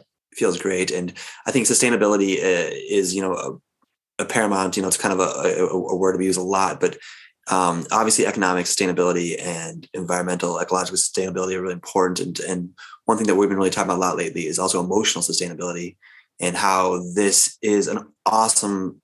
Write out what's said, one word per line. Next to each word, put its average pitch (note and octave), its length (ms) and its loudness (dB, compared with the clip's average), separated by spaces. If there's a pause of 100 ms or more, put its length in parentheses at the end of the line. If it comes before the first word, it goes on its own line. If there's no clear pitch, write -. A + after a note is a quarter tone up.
(340)
feels F2+ 240 0
great. F#2+ 320 -2
And F2+ 240 -4 (320)
I A2 60 -2
think A#2 140 2
sustainability, G#2 720 4
uh, F2 340 2
is, F#2 420 0
you F#2+ 80 -2
know, F#2 120 -2 (840)
a, - 40 -4
a F#2+ 40 -4
paramount, G2 500 0
you G2+ 60 0
know, F#2+ 60 0
it's F2+ 100 0
kind F#2+ 200 0
of - 20 0
a, F2+ 420 0
a, F#2 60 4
a F#2 280 -2
word F#2 220 2
we F#2 80 2
use F#2 100 2
a F#2 60 -2
lot, F#2+ 380 0
but, F2+ 180 0 (520)
um, F2 400 2
obviously A2 340 2
economic F2+ 420 0
sustainability F2 760 0
and E2 540 -8
environmental, F2+ 680 -2
ecological F2+ 360 -2
sustainability F#2 580 -2
are F#2 80 -4
really F#2 100 -4
important. F2+ 480 0
And, F2 200 -6
and F2+ 300 -4 (340)
one A2 140 2
thing A2 80 0
that G2 80 4
we've G2 140 4
been F#2+ 100 0
really F#2+ 120 2
talking F#2+ 200 0
about F2+ 80 0
a F#2 80 2
lot F2+ 100 -2
lately E2+ 300 -4
is F2 140 -4
also F#2 220 0
emotional F#2 400 0
sustainability F2 760 -6 (440)
and F2+ 160 -2
how F#2 460 2 (120)
this G2 460 2
is G#2 280 2
an G#2+ 240 -6 (140)
awesome G2+ 760 0